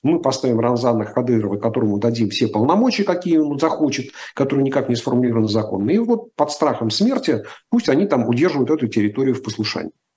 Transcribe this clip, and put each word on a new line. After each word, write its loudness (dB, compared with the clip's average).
мы 2
поставим 0
Рамзана 2
Кадырова, 0
которому 0
дадим 0
все 0
полномочия, 2
какие 0
он 0
захочет, -2
которые 0
никак 0
не 0
сформулированы 0
законно. -2
И 4
вот -2
под 0
страхом 0
смерти 0
пусть 2
они 4
там 0
удерживают 2
эту 0
территорию 0
в -6
послушании. -6